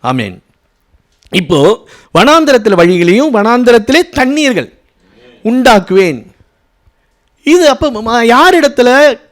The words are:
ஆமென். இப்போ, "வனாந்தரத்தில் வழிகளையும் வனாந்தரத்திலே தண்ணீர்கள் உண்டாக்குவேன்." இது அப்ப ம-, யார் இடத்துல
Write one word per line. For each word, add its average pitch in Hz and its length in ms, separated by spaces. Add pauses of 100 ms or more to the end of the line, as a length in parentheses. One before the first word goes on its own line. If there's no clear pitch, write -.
ஆமென். 117 360 (880)
இப்போ, 175 580 (300)
"வனாந்தரத்தில் 247 580
வழிகளையும் 180 580
வனாந்தரத்திலே 240 680 (140)
தண்ணீர்கள் 269 580 (720)
உண்டாக்குவேன்." 196 840 (1160)
இது 320 260
அப்ப 285 220
ம-, 226 340
யார் 294 300
இடத்துல 269 640 (120)